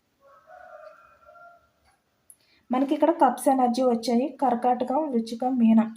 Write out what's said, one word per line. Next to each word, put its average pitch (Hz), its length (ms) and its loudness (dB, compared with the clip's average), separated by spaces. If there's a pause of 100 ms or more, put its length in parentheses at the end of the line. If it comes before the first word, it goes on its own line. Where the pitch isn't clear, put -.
(2750)
మనకి 269 220 -2
ఇక్కడ 302 220 2
కప్స్ 269 340 2
ఎనర్జీ 254 360 2
వచ్చాయి. 240 420 0 (100)
కర్కాటకం, 247 680 -2
వృశ్చికం, 240 520 -4
మీనం 226 400 4